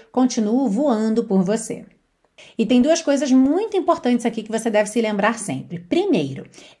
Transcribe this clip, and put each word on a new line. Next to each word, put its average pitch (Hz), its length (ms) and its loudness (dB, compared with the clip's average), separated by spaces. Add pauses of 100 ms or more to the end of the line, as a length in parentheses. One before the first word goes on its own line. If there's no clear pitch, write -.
(100)
continuo 247 580 0
voando 220 560 0
por 190 180 2
você. 208 420 -4 (720)
E 226 80 0
tem 247 160 4
duas 320 220 2
coisas 277 280 0
muito 311 460 2
importantes 302 480 0
aqui 226 180 -4
que 214 80 -14
você 226 200 -4
deve 208 180 0
se 233 120 -2
lembrar 214 380 0
sempre. 139 400 -8
Primeiro, 175 680 -2 (340)